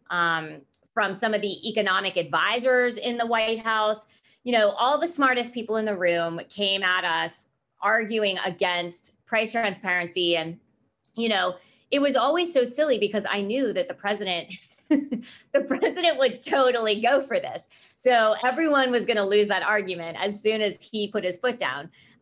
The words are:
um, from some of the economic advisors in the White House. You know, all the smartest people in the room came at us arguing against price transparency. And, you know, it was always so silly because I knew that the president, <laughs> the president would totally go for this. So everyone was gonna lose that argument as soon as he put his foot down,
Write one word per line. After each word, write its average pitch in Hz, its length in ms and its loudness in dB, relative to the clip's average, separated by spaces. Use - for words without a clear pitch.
um, 160 520 -2
from 196 220 0
some 214 180 -2
of 208 80 0
the 202 280 -6
economic 196 480 0
advisors 233 800 2
in 240 200 -4
the 233 80 -2
White 226 360 0
House. 220 480 -2
You 247 100 -4
know, 214 180 6
all 262 280 2
the 339 80 0
smartest 254 480 0
people 220 220 -4
in 220 80 0
the 208 120 -2
room 170 520 0
came 196 340 -2
at 185 220 2
us 165 420 -4
arguing 214 640 0
against 175 680 -4
price 220 280 -2
transparency. 180 840 -2
And, 165 220 -4
you 226 140 -2
know, 185 280 0
it 277 80 2
was 277 160 2
always 330 360 2
so 254 120 4
silly 254 340 0
because 208 320 -2
I 202 100 -2
knew 240 320 -2
that 180 140 -2
the 175 80 -10
president, 196 580 -4
<laughs> - 180 -20
the - 800 -2
president 320 500 0
would 247 240 0
totally 240 580 2
go 269 220 4
for 269 160 -2
this. - 300 -8
So 226 460 4
everyone 269 480 2
was 233 160 0
gonna 214 180 2
lose 208 220 4
that 190 160 0
argument 180 580 -2
as 202 220 -4
soon 214 180 2
as 208 220 -2
he 208 240 -4
put 202 160 -4
his 175 160 -4
foot 240 180 -2
down, 143 320 -6